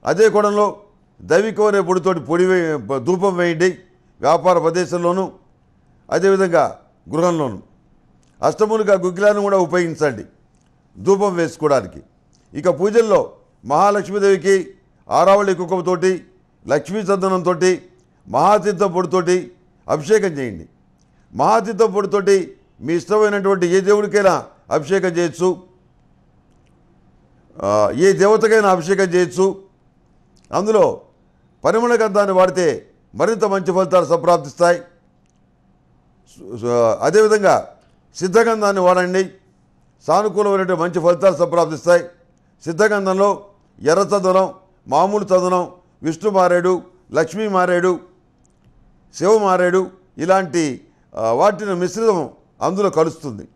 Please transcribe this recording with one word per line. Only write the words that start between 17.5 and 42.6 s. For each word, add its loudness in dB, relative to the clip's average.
మహాతీర్థం 0
పొడితోటి -2
అభిషేకం 0
చేయండి. -10
మహాతీర్థం 0
పొడితోటి -2
మీ -4
ఇష్టమైనటువంటి 0
ఏ 2
దేవుడికైనా 2
అభిషేకం -2
చేయొచ్చు, -2
ఆ, 0
ఏ 4
దేవతకైనా 2
అభిషేకం 0
చేయొచ్చు. -2
అందులో 2
పరిమళ 0
గంధాన్ని 0
వాడితే 0
మరింత -2
మంచి -2
ఫలితాలు 2
సంప్రాప్తిస్తాయి. 0
సు-, -16
సు-, 2
అదేవిధంగా 2
సిద్ధగంధాన్ని 0
వాడండి. 2
సానుకూలమైనటువంటి 0
మంచి -2
ఫలితాలు 2
సంప్రాప్తిస్తాయి. 0